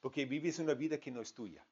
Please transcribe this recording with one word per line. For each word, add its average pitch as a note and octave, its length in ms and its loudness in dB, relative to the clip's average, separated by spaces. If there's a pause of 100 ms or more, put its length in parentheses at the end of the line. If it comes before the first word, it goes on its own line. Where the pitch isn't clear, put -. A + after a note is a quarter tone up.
Porque C3+ 240 0
vives D#3 340 0
una D#3 140 4
vida D3+ 260 2
que C#3+ 120 -8
no A#2+ 100 -4
es A2 120 -8
tuya. F#2 380 -10